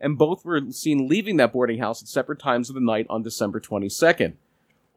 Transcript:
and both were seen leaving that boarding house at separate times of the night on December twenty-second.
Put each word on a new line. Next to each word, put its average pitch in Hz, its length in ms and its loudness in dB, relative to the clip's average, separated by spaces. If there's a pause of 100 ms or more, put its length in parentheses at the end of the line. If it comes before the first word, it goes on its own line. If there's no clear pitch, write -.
and 143 180 -2
both 156 260 2
were 170 160 0 (120)
seen 143 340 0
leaving 196 300 0
that 120 160 6
boarding 120 260 0
house 117 240 -4
at 107 60 -20
separate 143 320 -4
times 123 280 0
of 135 60 -12
the 131 60 -6
night 110 280 2
on 113 140 -4
December 110 380 -4
twenty-second. 104 760 0 (600)